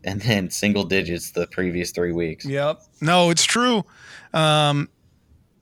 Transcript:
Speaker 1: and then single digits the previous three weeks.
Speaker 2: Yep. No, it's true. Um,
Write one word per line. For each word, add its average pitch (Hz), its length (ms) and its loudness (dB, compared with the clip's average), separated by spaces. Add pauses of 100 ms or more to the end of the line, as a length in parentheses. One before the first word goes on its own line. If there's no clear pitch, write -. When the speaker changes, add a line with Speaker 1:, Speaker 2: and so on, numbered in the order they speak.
Speaker 1:
and 95 180 -6
then 101 280 0
single 101 340 0
digits 85 480 -2
the 85 140 -2
previous 87 440 -4
three 87 220 -2
weeks. 82 320 -4
Speaker 2:
Yep. 143 360 -4 (200)
No, 175 300 4
it's 165 140 2
true. 233 400 2 (480)
Um, 151 560 2 (720)